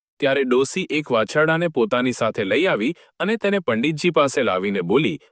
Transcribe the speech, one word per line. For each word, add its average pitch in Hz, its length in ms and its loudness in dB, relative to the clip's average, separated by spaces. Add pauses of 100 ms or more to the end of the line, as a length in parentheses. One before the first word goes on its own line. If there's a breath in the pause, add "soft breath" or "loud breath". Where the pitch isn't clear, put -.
(200)
ત્યારે 139 240 2
ડોસી 131 460 0
એક 151 220 -4
વાછરડાને 156 560 2
પોતાની 123 440 0
સાથે 113 320 -2
લઈ 113 220 0
આવી 143 300 0 (240 soft breath)
અને 202 160 -2
તેને 202 240 0
પંડિતજી 147 500 0
પાસે 143 340 2
લાવીને 98 380 0
બોલી, 101 380 0 (120 soft breath)